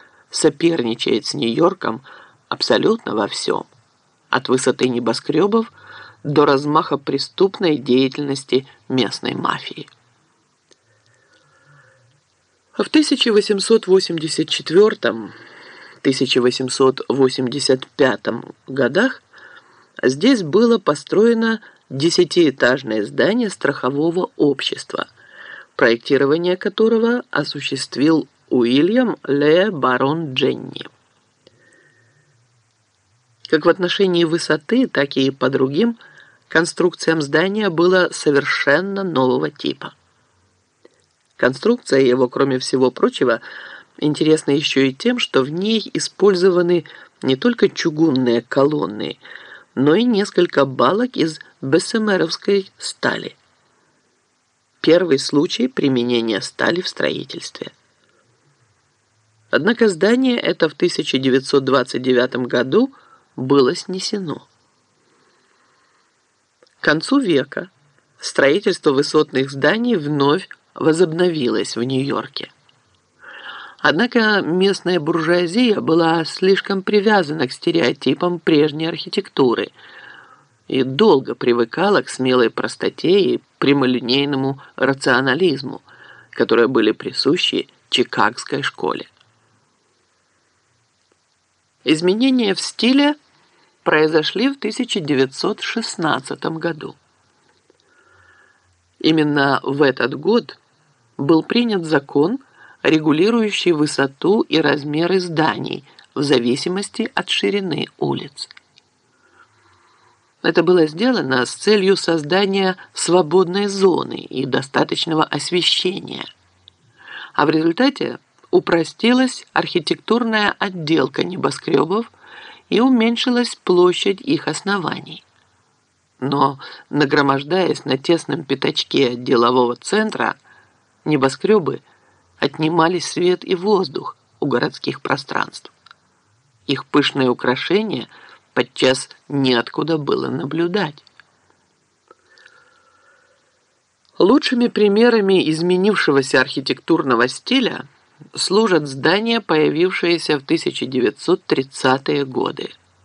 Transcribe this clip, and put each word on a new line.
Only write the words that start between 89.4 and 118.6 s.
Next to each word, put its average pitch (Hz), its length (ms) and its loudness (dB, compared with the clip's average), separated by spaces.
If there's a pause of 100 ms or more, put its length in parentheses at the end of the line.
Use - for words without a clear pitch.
Изменения 196 720 2
в - 60 -10
стиле 285 540 2 (680)
произошли 160 640 2
в 277 100 -6
тысяча 220 400 -6
девятьсот 143 640 -2
шестнадцатом 160 960 -6
году. 156 380 -8 (2000)
Именно 147 640 2
в 139 200 0
этот 131 360 0
год 196 400 -2 (580)
был 156 280 2
принят 220 400 0
закон, 156 560 0 (440)
регулирующий 175 880 2
высоту 151 680 0
и - 180 -2
размеры 151 580 0
зданий 151 640 -2 (300)
в 131 80 -2
зависимости 147 880 -2
от - 160 -6
ширины 196 600 -2 (100)
улиц. - 500 -6 (1900)
Это 170 200 2
было 170 240 4
сделано 151 580 0
с - 100 -10
целью 196 420 2
создания 185 800 0 (180)
свободной 180 720 2
зоны 196 540 0
и - 260 -6
достаточного 151 800 -2
освещения. - 1000 -4 (1080)
А 147 120 2
в 156 40 2
результате 160 680 0 (320)
упростилась 220 1000 0